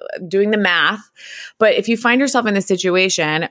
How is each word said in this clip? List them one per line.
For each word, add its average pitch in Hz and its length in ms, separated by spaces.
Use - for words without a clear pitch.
doing 196 240
the 220 60
math. 185 540
But - 160
if 202 120
you 226 120
find 240 200
yourself 254 280
in 202 80
this 196 100
situation, 180 880